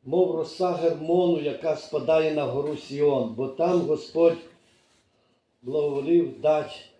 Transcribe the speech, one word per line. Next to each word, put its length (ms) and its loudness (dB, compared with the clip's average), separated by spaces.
мов 300 2
роса 380 -2
Гермону, 680 0
яка 360 -4
спадає 580 0
на 100 0
гору 320 -4
Сіон, 580 0
бо 140 -4
там 320 0
Господь 580 2
благоволів 800 0
дать 480 0